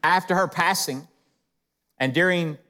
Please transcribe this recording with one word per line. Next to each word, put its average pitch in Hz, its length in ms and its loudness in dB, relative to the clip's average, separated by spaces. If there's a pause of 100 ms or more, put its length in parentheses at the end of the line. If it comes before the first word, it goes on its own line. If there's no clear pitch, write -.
After 180 320 2
her 185 100 2
passing, 165 600 -2 (880)
and 131 160 -2
during 170 440 0 (120)